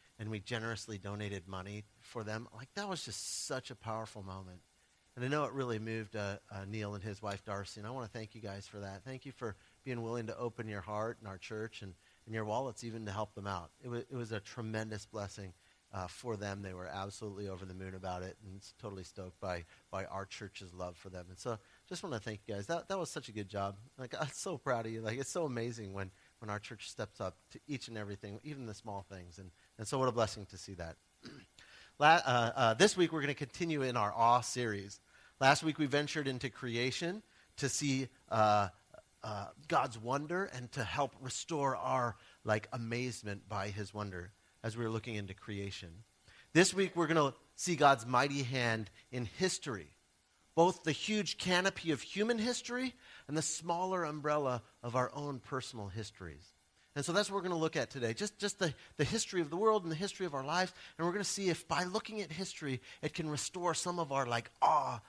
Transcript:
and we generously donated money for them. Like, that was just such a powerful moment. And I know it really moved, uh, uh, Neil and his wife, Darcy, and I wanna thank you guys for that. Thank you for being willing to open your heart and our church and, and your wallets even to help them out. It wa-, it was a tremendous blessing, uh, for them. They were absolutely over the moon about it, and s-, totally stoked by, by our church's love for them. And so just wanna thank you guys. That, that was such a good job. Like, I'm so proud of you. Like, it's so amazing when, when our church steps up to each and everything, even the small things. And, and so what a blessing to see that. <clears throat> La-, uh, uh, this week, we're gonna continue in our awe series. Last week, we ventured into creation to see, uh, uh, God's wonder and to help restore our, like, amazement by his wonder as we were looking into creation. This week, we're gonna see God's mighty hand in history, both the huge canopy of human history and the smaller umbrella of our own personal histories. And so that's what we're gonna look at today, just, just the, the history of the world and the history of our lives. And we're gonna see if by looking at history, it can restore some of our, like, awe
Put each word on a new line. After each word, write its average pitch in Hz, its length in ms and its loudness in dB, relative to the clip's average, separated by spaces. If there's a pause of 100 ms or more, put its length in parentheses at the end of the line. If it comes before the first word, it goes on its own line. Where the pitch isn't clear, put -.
(180)
and 110 120 -4
we 107 100 -2
generously 113 580 -4
donated 101 480 -6
money 95 380 -8 (160)
for 113 240 -10
them. 110 300 -6
Like, 120 200 -16
that 202 140 -4
was 180 160 -4
just - 420 -6
such 131 240 -4
a 117 60 -12
powerful 110 480 -6
moment. 92 360 -12 (540)
And 123 100 -4
I 127 40 0
know 147 160 2
it 113 80 -2
really 123 260 0
moved, 110 380 -4
uh, 101 200 -2 (140)
uh, 98 180 -8
Neil 104 260 -4
and 98 100 -8
his 104 180 -8
wife, 101 220 -4
Darcy, 101 360 -6
and 104 60 -8
I 117 60 -8
wanna 123 160 -8
thank 110 260 -10
you 110 60 -16
guys 101 260 -8
for 107 140 -12
that. 98 240 -10
Thank 131 200 -10
you 135 80 -12
for 110 240 -6 (280)
being 120 180 -4
willing 113 240 -2
to 110 100 -6
open 117 320 -4
your 104 120 -4
heart 107 400 -2
and 107 80 -12
our 95 100 -10
church 110 440 -8
and, 95 120 -10 (320)
and 110 80 -6
your 110 100 0
wallets 117 400 -2
even 113 220 -6
to 101 60 -2
help 104 220 -4
them 101 120 -8
out. 90 240 -4 (120)
It 123 60 -10
wa-, 120 80 -4
it 120 180 -8
was 117 180 -6
a 107 80 -4
tremendous 110 640 -6
blessing, 101 480 -8 (400)
uh, 92 120 -4
for 110 300 -6
them. 101 260 -4
They 95 100 -8
were 90 140 -10
absolutely 98 640 -6
over 95 180 -8
the 92 80 -10
moon 95 200 -8
about 92 280 -4
it, 92 220 -8
and 98 140 -14
s-, - 220 -18
totally 98 240 -8
stoked 92 360 -12
by, 87 240 -2 (260)
by 95 160 -4
our 98 180 -6
church's 95 480 -12
love 90 240 -8
for 95 140 -14
them. 90 180 -10
And 92 100 -14
so 113 200 -2 (300)
just 180 140 -8
wanna 143 160 -2
thank 107 280 -6
you 107 80 -4
guys. 101 120 -2
That, 170 220 -2
that 196 100 0
was 170 120 -2
such 139 180 -8
a 110 40 -12
good 104 160 -4
job. 98 280 -2 (220)
Like, 127 200 -8
I'm 151 140 0
so 180 240 -4
proud 120 300 0
of 113 60 -4
you. 113 100 -4
Like, 113 160 0
it's 135 120 -4
so 175 140 0
amazing 117 480 -2
when, 98 180 -4 (280)
when 110 100 -8
our 104 100 0
church - 300 -10
steps - 320 -6
up 92 160 -2 (140)
to - 180 -18
each 139 200 -4
and 113 100 -6
everything, 101 440 -8
even 139 220 -10
the 110 80 -6
small 101 380 -8
things. 90 280 -14
And, 95 120 -14 (280)
and 110 80 -8
so 139 120 2
what 131 100 6
a 117 40 6
blessing 107 340 2
to 95 100 -16
see - 180 -12
that. 82 220 -8 (260)
<clears throat> - 760 -20
La-, 156 260 10
uh, 120 320 6
uh, 113 180 8
this 185 220 8
week, 170 160 4
we're 160 80 0
gonna 139 140 2
continue 151 480 -2
in 127 140 2
our 104 180 4
awe 117 260 8
series. 107 580 -2 (420)
Last 135 220 8
week, 156 160 0
we 151 60 2
ventured 143 420 2
into 131 220 -2
creation 127 720 -2 (360)
to 139 100 0
see, 135 400 2 (220)
uh, 104 380 8 (540)
uh, 104 240 -6 (220)
God's 135 300 2
wonder 147 560 -2
and 123 180 -10
to 135 100 -2
help 131 380 0
restore 135 560 0
our, 120 400 2 (280)
like, 107 280 4
amazement 117 760 -4
by 101 220 -2
his 101 240 -6
wonder 92 400 -6 (320)
as 113 120 -4
we 120 80 -2
were 113 60 0
looking 113 260 -4
into 98 180 -6
creation. 98 560 -8 (640)
This 180 200 10
week, 185 220 2
we're 170 140 4
gonna 151 260 6 (220)
see 180 180 0
God's 135 320 8
mighty 139 380 4
hand 120 460 2 (200)
in 123 140 -2
history, 110 640 -2 (640)
both 175 300 6
the 156 80 4
huge 208 440 0
canopy 180 540 2
of 135 100 2
human 220 380 0
history 240 560 -2 (320)
and 147 100 -2
the 156 60 4
smaller 175 640 0
umbrella 147 580 2 (200)
of 120 120 -2
our 127 200 4
own 143 260 -4
personal 120 480 -6
histories. 92 580 -8 (480)
And 143 100 -2
so 170 80 0
that's 196 180 4
what 196 60 -2
we're 180 120 0
gonna 175 100 2
look 160 160 2
at 127 160 0
today, 117 240 0
just, - 240 -4
just 202 220 -2
the, 160 120 4 (260)
the 151 60 4
history 185 360 2
of 147 100 0
the 165 60 -2
world 214 260 6
and 165 80 -2
the 156 60 0
history 190 300 -2
of 147 80 -4
our 135 100 -2
lives. 180 280 2 (240)
And 165 100 2
we're 175 60 2
gonna 202 120 0
see 196 240 0
if - 180 2
by 165 180 2
looking 208 360 -2
at 156 100 -6
history, 151 500 -2 (220)
it 151 120 0
can 160 140 -2
restore 165 460 0
some 175 240 0
of 147 140 0
our, 135 140 4
like, 117 240 2 (100)
awe 135 480 6